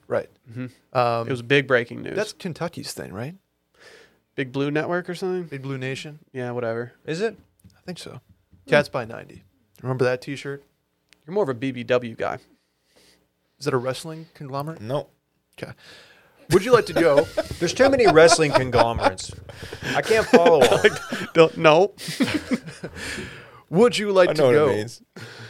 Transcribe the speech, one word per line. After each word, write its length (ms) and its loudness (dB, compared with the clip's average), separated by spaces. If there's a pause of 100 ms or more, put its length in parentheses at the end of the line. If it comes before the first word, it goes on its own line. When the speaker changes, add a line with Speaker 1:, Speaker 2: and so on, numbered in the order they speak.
Speaker 1:
Right. 220 -4 (200)
Speaker 2:
Mm-hmm. 480 -12
Speaker 1:
Um, 300 0
Speaker 2:
It 40 -4
was 100 -6
big 260 0
breaking 360 -2
news. 120 -8
Speaker 1:
that's 180 -6
Kentucky's 600 -12
thing, 180 -12
right? 240 -12 (1000)
Speaker 2:
Big 180 -8
Blue 180 -2
Network 380 -4
or 60 -8
something? 280 -6
Speaker 1:
Big 180 -14
Blue 160 -8
Nation? 420 -10 (120)
Speaker 2:
Yeah, 200 -8
whatever. 420 -6 (120)
Speaker 3:
Is 140 -6
it? 160 -4 (400)
Speaker 1:
I 100 -20
think 120 -12
so. 140 -16
Speaker 2:
Hmm. 580 -20
Speaker 1:
Cats 200 2
by 160 -6
ninety. 380 -16 (380)
Remember 240 -2
that 160 -2
T-shirt? 420 -12 (600)
Speaker 2:
You're 80 -12
more 100 0
of 60 -4
a 60 -2
B 160 -6
B 120 -8
W 320 -2
guy. 220 -6 (1200)
Speaker 1:
Is 80 -12
that 80 -2
a 40 2
wrestling 580 -8
conglomerate? 460 -10
Speaker 4:
No. 260 -6 (540)
Speaker 1:
Okay. 100 -12 (800)
Would 140 4
you 60 -2
like 160 6
to 60 -8
go? 280 4
Speaker 3:
<laughs> 380 -4
There's 140 -2
too 160 4
many 220 4
wrestling 400 8
conglomerates. 800 0 (640)
I 60 0
can't 260 0
follow 380 6
all. 140 4 (280)
Speaker 2:
<laughs> 260 -10
Don't, 240 4
no. 360 6 (880)
<laughs> 880 -14
Speaker 1:
Would 280 4
you 140 -2
like 180 6
Speaker 4:
I 40 0
Speaker 1:
to 80 0
Speaker 4:
know 60 6
what 80 6
it 20 6
Speaker 1:
go? 100 4
Speaker 4:
means. 340 -4 (480)